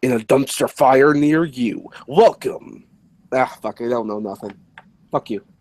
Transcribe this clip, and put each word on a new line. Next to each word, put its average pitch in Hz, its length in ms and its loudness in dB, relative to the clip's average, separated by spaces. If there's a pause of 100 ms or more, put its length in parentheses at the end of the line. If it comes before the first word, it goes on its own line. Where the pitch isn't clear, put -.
In 127 100 0
a 117 60 0
dumpster 135 520 0
fire 139 440 4
near 151 300 0
you. 123 460 -6 (160)
Welcome. - 800 0 (460)
Ah, 131 300 -2
fuck, 107 200 -10
I 117 60 -6
don't 120 180 -4
know 107 140 -6
nothing. 98 340 -10 (580)
Fuck - 180 -6
you. 101 140 -10 (160)